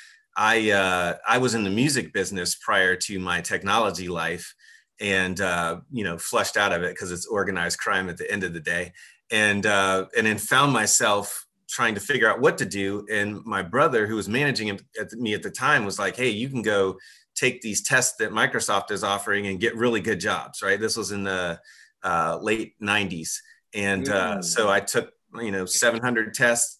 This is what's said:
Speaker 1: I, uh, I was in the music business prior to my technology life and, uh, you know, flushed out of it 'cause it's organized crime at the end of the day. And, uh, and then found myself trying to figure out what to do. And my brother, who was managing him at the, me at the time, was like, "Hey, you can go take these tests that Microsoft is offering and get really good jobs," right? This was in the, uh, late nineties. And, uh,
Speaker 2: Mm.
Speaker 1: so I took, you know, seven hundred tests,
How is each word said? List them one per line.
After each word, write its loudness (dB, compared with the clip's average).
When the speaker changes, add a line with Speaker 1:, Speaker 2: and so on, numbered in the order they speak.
Speaker 1:
I, 4
uh, 2
I 4
was 2
in 0
the 0
music 0
business -2
prior 2
to -6
my -2
technology -2
life -6
and, 0
uh, -2
you -4
know, -4
flushed -2
out 4
of 0
it -4
'cause -8
it's -8
organized -2
crime -2
at -8
the -6
end -2
of -6
the -8
day. -4
And, 2
uh, 4
and 4
then 2
found 4
myself 2
trying 0
to -4
figure 4
out 0
what 4
to -2
do. -4
And -2
my -2
brother, 2
who -2
was -2
managing 0
him -4
at -8
the, -14
me -2
at -4
the -8
time, 2
was -4
like, -2
"Hey, 0
you -4
can -4
go 2
take 0
these -4
tests 2
that -2
Microsoft 0
is -2
offering -2
and -4
get 0
really 2
good -2
jobs," -4
right? 0
This -2
was -6
in -4
the, -4
uh, 0
late -2
nineties. -2
And, 0
uh, 0
Speaker 2:
Mm. -6
Speaker 1:
so 2
I 4
took, -2
you -4
know, -2
seven 2
hundred 0
tests, 2